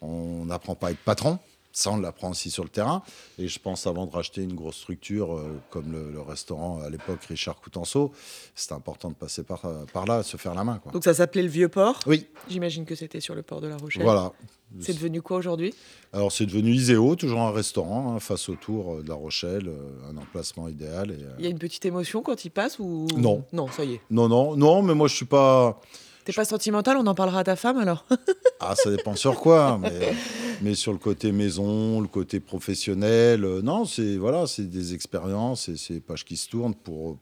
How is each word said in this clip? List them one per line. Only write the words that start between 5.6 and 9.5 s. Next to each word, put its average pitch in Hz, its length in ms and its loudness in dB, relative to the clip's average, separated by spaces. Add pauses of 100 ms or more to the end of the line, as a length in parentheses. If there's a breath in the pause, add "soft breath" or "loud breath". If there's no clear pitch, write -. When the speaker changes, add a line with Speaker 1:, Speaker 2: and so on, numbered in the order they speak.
Speaker 1:
comme 80 220 -8
le, 78 180 -10
le 76 100 -10
restaurant 78 600 -8
à 73 100 -10
l'époque, 85 380 -8
Richard - 320 -8
Coutenceau, 135 500 -2 (460 loud breath)
c'était - 180 -10
important 76 340 -12
de 78 60 -8
passer 78 300 -10
par, 90 200 -10